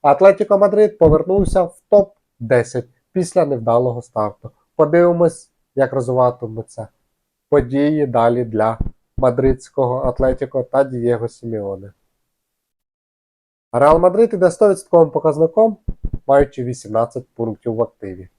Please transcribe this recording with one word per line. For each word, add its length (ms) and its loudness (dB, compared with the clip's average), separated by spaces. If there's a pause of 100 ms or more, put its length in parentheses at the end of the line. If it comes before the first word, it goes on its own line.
Атлетіко 560 4
Мадрид 400 2
повернувся 640 2
в 260 -8
топ-десять 1000 -2 (240)
після 340 -2
невдалого 560 -2
старту. 480 -8 (260)
Подивимось, 760 0 (220)
як 180 0
розвиватимуться 960 -4 (600)
події 580 0
далі 380 0
для 340 -2 (380)
мадридського 880 -2
Атлетіко 600 -4
та 220 -2
Дієго 440 -4
Сімеоне. 640 -10 (1800)
Реал 260 4
Мадрид 360 2
іде 160 2
сто 180 2
відсотковим 420 2
показником, 640 0 (500)
маючи 380 0
вісімнадцять 720 -6
пунктів 400 -6
в 80 -4
активі. 460 -10 (100)